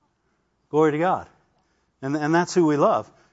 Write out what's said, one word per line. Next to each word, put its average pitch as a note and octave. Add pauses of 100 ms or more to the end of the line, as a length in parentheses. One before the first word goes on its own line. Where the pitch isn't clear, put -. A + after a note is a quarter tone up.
(680)
Glory D3+
to D3+
God. D#3 (720)
And, C3+
and D3+
that's E3+
who F3
we D3+
love. D3+ (240)